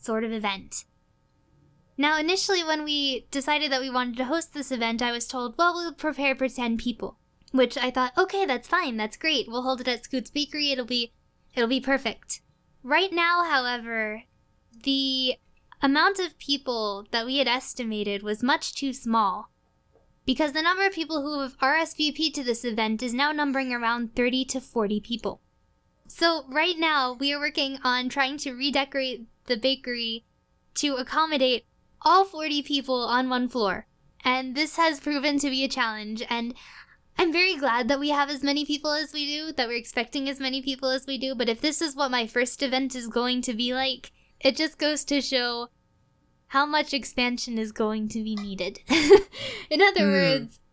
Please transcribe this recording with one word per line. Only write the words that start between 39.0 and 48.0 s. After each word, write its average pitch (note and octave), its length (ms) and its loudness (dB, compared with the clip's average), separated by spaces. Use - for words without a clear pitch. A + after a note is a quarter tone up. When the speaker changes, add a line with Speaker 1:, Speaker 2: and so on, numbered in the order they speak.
Speaker 1:
we D4 140 -4
do, D4+ 260 -4
that B3+ 160 -2
we're A#3+ 80 -2
expecting B3 520 -4
as C#4 100 -4
many C4+ 240 -4
people C4 280 -2
as C4 160 0
we C4+ 120 -4
do, C4 160 -2
but A#3 140 0
if A3+ 120 0
this D4+ 220 2
is C#4+ 140 -2
what C4+ 160 0
my A#3+ 140 0
first B3 360 0
event C4 320 0
is A#3 140 -6
going B3 340 0
to B3 100 -2
be B3 220 -2
like, C4 380 -4
it C4+ 160 4
just D#4 220 -2
goes D4+ 280 0
to C#4+ 140 2
show A#3+ 480 -2
how C#4 160 2
much D4+ 300 0
expansion B3 640 -2
is A3 140 -4
going G#3+ 380 0